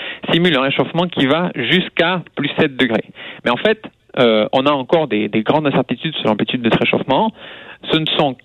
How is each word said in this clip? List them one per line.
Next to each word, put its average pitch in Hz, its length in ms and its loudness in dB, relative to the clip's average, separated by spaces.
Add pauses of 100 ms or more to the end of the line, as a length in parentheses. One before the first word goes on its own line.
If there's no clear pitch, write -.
(320)
simulent 165 240 4
un 127 60 2
réchauffement 139 460 0
qui 156 180 0
va 165 300 2
jusqu'à 170 680 0 (140)
plus 143 200 -4
sept 143 200 0
degrés. 113 340 -2 (340)
Mais 120 60 0
en 123 60 2
fait, 214 260 0 (340)
euh, 110 360 4
on 131 120 2
a 143 60 4
encore 147 380 2
des, 107 200 0
des 110 140 0
grandes 147 240 2
incertitudes 143 480 -2
sur - 140 -2
l'amplitude 113 340 -2
de 113 100 2
ce - 60 2
réchauffement. 151 540 0 (580)
Ce 156 80 2
ne 156 80 0 (100)
sont 143 280 2